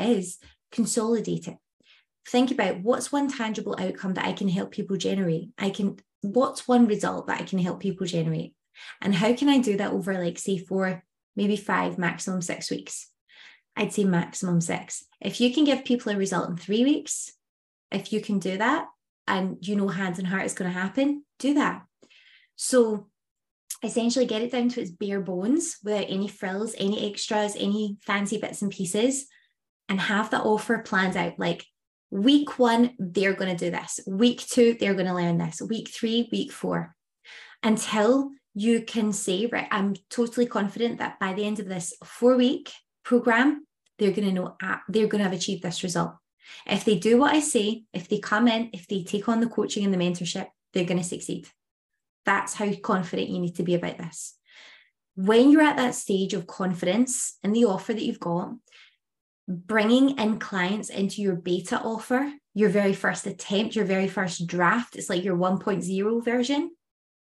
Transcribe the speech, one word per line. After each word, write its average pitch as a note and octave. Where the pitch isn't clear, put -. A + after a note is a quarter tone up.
is, F#3+
consolidate G#3+
it. -
Think B3
about F#3
what's B3
one C#4+
tangible G#3+
outcome F#3+
that -
I F#3+
can G3
help G3
people G3
generate. F#3
I G3
can, G3
what's B3
one A#3+
result F#3
that F#3
I -
can F#3
help F3
people F#3
generate? E3
And G3+
how G#3+
can C#4+
I C#4
do G#3
that G3+
over, F#3+
like, F3
say, G3
four, F#3
maybe G3+
five, F3+
maximum F3+
six -
weeks? -
I'd G#3
say G3+
maximum F3
six. -
If G3
you B3
can D4+
give C4+
people A#3+
a G#3
result F3+
in F3
three A3
weeks, -
if -
you G#3+
can G3+
do F#3+
that C4
and F#3+
you G3+
know G3
hand F3+
and F#3
heart F#3+
is G3
gonna F3+
happen, C4+
do C#4
that. F#3
So A3
essentially A#3+
get G#3+
it A#3+
down B3
to A#3+
its F3+
bare G3
bones F#3+
without G#3
any G3
frills, G3+
any G#3
extras, G#3
any G#3
fancy G3+
bits -
and G3
pieces, G#3+
and G3
have G#3+
the -
offer A3
planned F#3+
out. E3+
Like, F3
week C#4
one, A#3+
they're F#3+
gonna F#3
do F3
this. -
Week A3
two, A#3
they're G3
gonna F3+
learn F3
this. E3+
Week G#3
three, A#3
week G3
four, E3+
until A3
you A3+
can G#3+
say, G3
"Right, A3
I'm G3+
totally A#3+
confident A3+
that -
by F#3+
the G#3
end G#3
of F#3+
this F#3
four-week B3+
program, B3
they're G3
gonna G3
know, F3+
uh, F#3+
they're G#3+
gonna G#3
have F#3
achieved F#3
this F3
result." E3+
If G3+
they G#3+
do A3
what C#4+
I D#4
say, A3+
if -
they G#3
come A3
in, A3+
if -
they F#3+
take G3+
on A3+
the A#3
coaching G#3
and G3
the F#3
mentorship, F3
they're F3+
gonna F3+
succeed. -
That's G3+
how G3+
confident F#3
you F#3
need F3
to F3+
be F3
about F3
this. -
When A3+
you're D#4
at D4
that B3
stage G3
of F3
confidence F#3
in G3
the A#3+
offer F#3+
that G#3+
you've -
got, F3
bringing A3
in A3
clients G3
into G3
your F#3+
beta F3+
offer, B3
your G#3
very G3
first F#3
attempt, G#3
your G#3
very F#3+
first F3+
draft, F3+
it's G3
like F#3
your F#3
one F#3
point F3+
zero G3
version, B3+